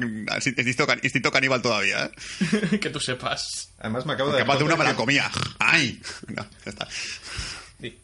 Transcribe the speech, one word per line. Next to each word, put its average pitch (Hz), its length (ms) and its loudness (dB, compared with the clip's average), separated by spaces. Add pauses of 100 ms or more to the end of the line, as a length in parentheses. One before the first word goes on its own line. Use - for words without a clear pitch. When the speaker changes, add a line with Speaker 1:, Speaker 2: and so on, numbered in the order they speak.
(460)
Speaker 1:
instinto 127 400 2
can-, 127 160 2
instinto 135 280 2
caníbal 131 300 4
todavía, 104 460 2
¿eh? 208 720 -2
Speaker 2:
<laughs> - 20 -4
Que - 80 -2
tú 143 120 -6
sepas. - 720 -6 (100)
Speaker 3:
Además, 120 260 -4
me 147 80 -2
acabo 135 160 0
de 143 80 4
Speaker 1:
Porque - 0 -
Speaker 3:
dar 113 100 4
Speaker 1:
más 139 120 6
de 147 40 4
Speaker 3:
cuenta 160 120 4
Speaker 1:
una 156 80 4
me 127 40 6
Speaker 3:
que - 40 4
Speaker 1:
la 110 40 -2
comía. 117 340 2 (280)
¡Ay! 131 420 2 (280)
No, 107 180 -8 (180)
ya - 60 -8
está. - 200 -8
Speaker 2:
Sí. - 1120 -10